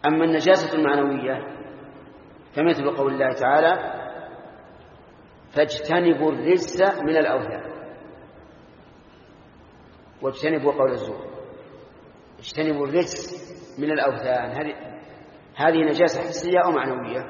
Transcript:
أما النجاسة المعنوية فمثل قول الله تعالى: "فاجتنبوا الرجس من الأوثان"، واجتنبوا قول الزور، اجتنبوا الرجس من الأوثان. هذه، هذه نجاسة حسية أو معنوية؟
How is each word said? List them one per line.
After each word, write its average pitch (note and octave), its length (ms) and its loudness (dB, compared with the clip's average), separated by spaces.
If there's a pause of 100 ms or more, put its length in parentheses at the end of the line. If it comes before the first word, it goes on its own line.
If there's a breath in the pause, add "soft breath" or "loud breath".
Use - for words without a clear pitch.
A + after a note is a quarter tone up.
أما D#3+ 180 4
النجاسة D#3+ 540 4
المعنوية C#3 840 0 (920)
فمثل C#3+ 420 2
قول C3+ 160 0
الله C3+ 200 0
تعالى: D3+ 720 2 (1500)
"فاجتنبوا D#3 840 2
الرجس E3+ 480 0
من G3 360 2
الأوثان"، C3 560 0 (2500)
واجتنبوا C#3+ 500 0
قول C3 180 4
الزور، - 360 -6 (1120)
اجتنبوا D3+ 480 -2
الرجس - 680 -4 (260)
من D3 120 -2
الأوثان. B2 600 0
هذه، D3 240 -6 (800)
هذه D#3+ 280 4
نجاسة D#3+ 360 4
حسية F3 440 0
أو F3+ 60 2
معنوية؟ B2+ 600 -2